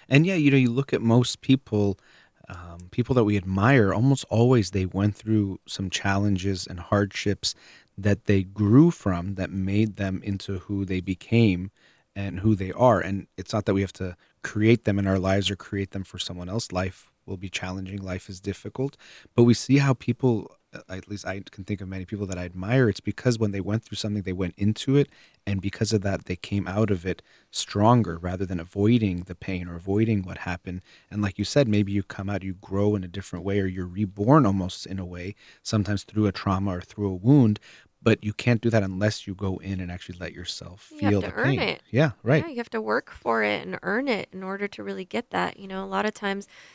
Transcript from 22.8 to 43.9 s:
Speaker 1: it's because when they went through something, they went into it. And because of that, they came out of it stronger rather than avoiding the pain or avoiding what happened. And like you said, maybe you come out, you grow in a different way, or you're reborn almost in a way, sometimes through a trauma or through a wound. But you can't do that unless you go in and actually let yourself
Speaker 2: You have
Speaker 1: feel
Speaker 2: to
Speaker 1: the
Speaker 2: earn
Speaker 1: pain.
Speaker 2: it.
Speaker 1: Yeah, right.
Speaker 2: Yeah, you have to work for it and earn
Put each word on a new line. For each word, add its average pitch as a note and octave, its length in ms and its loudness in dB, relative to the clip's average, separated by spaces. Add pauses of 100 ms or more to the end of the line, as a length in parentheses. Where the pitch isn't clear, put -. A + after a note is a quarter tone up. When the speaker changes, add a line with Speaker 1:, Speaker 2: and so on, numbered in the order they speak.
Speaker 1:
it's G2 100 0
because A2+ 400 -2
when A2 140 0
they G2 80 -6
went G2+ 240 -4
through G#2 120 -12
something, G#2 260 -4
they F#2 100 -6
went F2+ 240 -4
into G#2+ 400 0
it. C#3+ 120 4 (380)
And G2 140 -2
because G#2 320 -4
of G#2+ 100 2
that, F#2+ 220 -4
they F#2 100 -6
came G2+ 320 -4
out G2+ 240 0
of F2+ 160 -2
it F2+ 160 -6 (300)
stronger G#2 640 2
rather F2+ 260 -4
than F2+ 140 -6
avoiding G2+ 640 0
the F2+ 120 -14
pain F2+ 320 -8
or F2 80 -12
avoiding G2+ 460 0
what F2+ 160 -12
happened. F2+ 420 -8 (300)
And G#2 120 -4
like G2+ 160 -4
you G2+ 60 -2
said, C#3 240 2
maybe G#2 240 2
you G2+ 100 0
come - 260 -10
out, G2 140 -4
you F#2+ 120 -8
grow G2+ 420 0
in F#2+ 80 -4
a F2+ 40 -12
different F2+ 360 -12
way, G2 160 0
or F#2+ 60 0
you're F#2 200 -6
reborn G2+ 580 2
almost F#2+ 420 -2
in F#2+ 120 -8
a F#2 80 -8
way, F2 280 -12 (280)
sometimes G#2 400 0
through G#2+ 240 0
a F#2+ 60 2
trauma F#2+ 460 -2
or - 20 -8
through G2+ 280 -6
a F#2 60 -4
wound. A2 460 6 (440)
But A2 200 2
you G#2 80 -4
can't A#2+ 280 0
do A#2 100 0
that G#2+ 120 4
unless G2 460 -2
you G2 80 -8
go F#2+ 220 -4
in F#2+ 200 -8
and F2+ 140 -8
actually F2+ 260 -14
let E2+ 140 -10
yourself - 580 -14
Speaker 2:
You - 120 -10
have - 80 2
Speaker 1:
feel G3+ 120 4
Speaker 2:
to - 60 -4
Speaker 1:
the - 60 -10
Speaker 2:
earn - 160 0
Speaker 1:
pain. B3+ 180 0
Speaker 2:
it. - 140 -6 (100)
Speaker 1:
Yeah, C3+ 180 4 (140)
right. C#3 180 4
Speaker 2:
Yeah, E4 80 -8
you B3+ 60 -10
have A#3 140 -8
to A3+ 100 -6
work G#3+ 320 -4
for A3+ 320 -2
it G#3 200 -2
and F#3 200 -10
earn A#3+ 240 -2